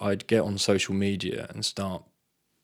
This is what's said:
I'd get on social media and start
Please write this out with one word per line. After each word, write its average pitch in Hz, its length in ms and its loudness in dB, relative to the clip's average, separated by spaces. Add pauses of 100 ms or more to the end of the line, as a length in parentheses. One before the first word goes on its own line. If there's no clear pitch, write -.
I'd 101 280 0
get 113 140 4
on 101 160 -2
social 98 360 2
media 98 580 -2
and 104 120 -8
start 95 400 -4 (600)